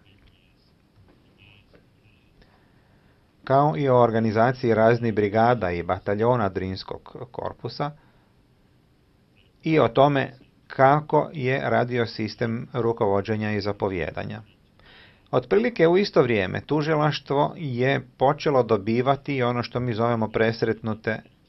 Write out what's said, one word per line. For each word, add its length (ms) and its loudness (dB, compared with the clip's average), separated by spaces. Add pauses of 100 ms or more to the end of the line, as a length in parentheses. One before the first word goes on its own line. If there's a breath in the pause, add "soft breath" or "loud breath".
(3500 soft breath)
kao 340 2
i 120 0
o 120 6
organizaciji 720 2
raznih 400 4
brigada 580 2
i 120 -4
bataljona 640 0
Drinskog 640 -8 (160)
korpusa 600 -8 (1700 soft breath)
i 160 2
o 80 4
tome 440 2 (360)
kako 640 2
je 360 -4
radio 360 0
sistem 680 -6
rukovođenja 800 -2
i 100 -2
zapovijedanja. 800 -6 (920 soft breath)
Otprilike 560 0
u 100 4
isto 240 2
vrijeme 400 0
tužilaštvo 960 -2
je 440 -2 (160)
počelo 460 2
dobivati 800 0
ono 200 -2
što 160 -8
mi 140 -4
zovemo 340 0
presretnute 920 -2 (280)